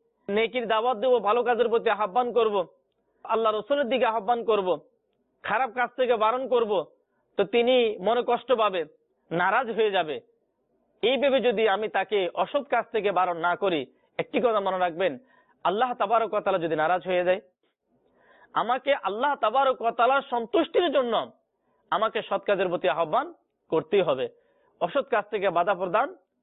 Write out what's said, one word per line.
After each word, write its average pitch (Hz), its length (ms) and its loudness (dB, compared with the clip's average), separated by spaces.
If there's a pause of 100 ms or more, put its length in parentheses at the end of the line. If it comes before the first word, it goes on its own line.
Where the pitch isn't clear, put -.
(300)
নেকির 226 380 -2
দাওয়াত 226 300 0
দেব, 247 220 2
ভালো 214 240 2
কাজের 233 260 2
প্রতি 220 200 0
আহ্বান 208 440 -2
করব, 208 340 2 (560)
আল্লাহ 226 280 0
রসুলের 226 380 -2
দিকে 247 160 0
আহ্বান 226 380 -2
করব, 185 360 0 (640)
খারাপ 233 260 -2
কাজ 247 260 -2
থেকে 254 200 2
বারণ 226 320 0
করব, 208 380 0 (520)
তো 202 60 0
তিনি 240 560 2
মনে 226 280 0
কষ্ট 240 240 -2
পাবে, 202 340 0 (460)
নারাজ 196 380 0
হয়ে 214 220 0
যাবে। 156 280 -2 (840)
এই 254 160 2
ভেবে 262 240 2
যদি 220 280 2
আমি 208 200 0
তাকে 190 440 -2
অসৎ 220 340 -2
কাজ 233 240 -2
থেকে 202 200 0
বারণ 175 260 0
না 170 180 0
করি, 165 300 -2 (320)
একটি 226 220 -4
কথা 220 200 2
মনে 190 180 -2
রাখবেন, 170 400 -2 (460)
আল্লাহ 233 300 0
তাবারক 220 400 0
ওয়া 202 80 -2
তাআলা 190 180 0
যদি 160 160 -2
নারাজ 170 320 0
হয়ে 180 160 0
যায়, 180 180 2 (1120)
আমাকে 262 420 0
আল্লাহ 240 400 -2
তাবারক 254 460 2
ওয়া 226 100 0
তাআলার 247 300 2
সন্তুষ্টির 269 680 0
জন্য 226 400 0 (600)
আমাকে 208 300 0
সৎ 196 240 -4
কাজের 190 220 2
প্রতি 175 220 -2
আহ্বান 170 440 -2 (360)
করতেই 160 320 2
হবে, 131 280 -2 (520)
অসৎ 180 280 -2
কাজ 208 200 0
থেকে 196 200 -2
বাধা 175 240 2
প্রদান 202 420 -2 (280)